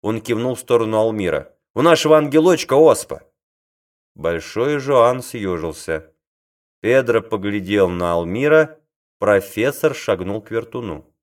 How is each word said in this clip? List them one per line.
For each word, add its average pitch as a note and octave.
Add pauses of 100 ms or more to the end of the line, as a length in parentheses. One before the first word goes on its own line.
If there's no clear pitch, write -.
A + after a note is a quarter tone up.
Он G#2+
кивнул A#2+
в A2+
сторону A2+
Алмира. G#2 (220)
«У A#2
нашего D#3
ангелочка D#3
оспа!» C#3+ (920)
Большой G#2
Жоан B2+
съежился. E2+ (720)
Педро A#2
поглядел G2+
на F2
Алмира, C3+ (380)
профессор A#2+
шагнул G2
к -
вертуну. A2+